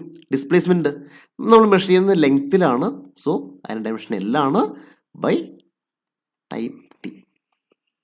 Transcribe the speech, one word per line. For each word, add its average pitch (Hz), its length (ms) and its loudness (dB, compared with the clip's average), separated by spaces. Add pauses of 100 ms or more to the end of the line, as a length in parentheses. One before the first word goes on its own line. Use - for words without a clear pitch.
(340)
ഡിസ്പ്ലേസ്മെന്റ്, 170 560 0 (600)
നമ്മൾ 220 220 8
മെഷർ 190 180 2
ചെയ്യുന്നത് 185 340 4
ലെങ്ത്തിലാണ്. 139 640 0 (360)
So, 147 80 -2 (320)
അതിൻ്റെ 110 220 -10
ഡയമെൻഷൻ 110 320 -8
L 104 180 -4 (100)
ആണ്, 139 160 2 (640)
by 156 100 0 (1160)
time 113 240 -10 (260)
T - 100 -16 (920)